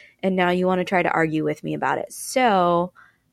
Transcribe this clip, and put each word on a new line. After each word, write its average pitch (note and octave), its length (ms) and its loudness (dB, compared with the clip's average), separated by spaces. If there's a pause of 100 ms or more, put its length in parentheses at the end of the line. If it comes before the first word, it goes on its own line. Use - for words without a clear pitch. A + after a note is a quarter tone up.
(220)
and F#3 140 0
now F3+ 140 2
you F3+ 160 0
wanna F#3 180 0
try F3+ 180 0
to E3+ 80 0
argue D#3 340 0
with D3+ 200 -4
me D#3 100 -4
about C#3 240 -2
it. - 140 -10
So F3+ 800 0 (400)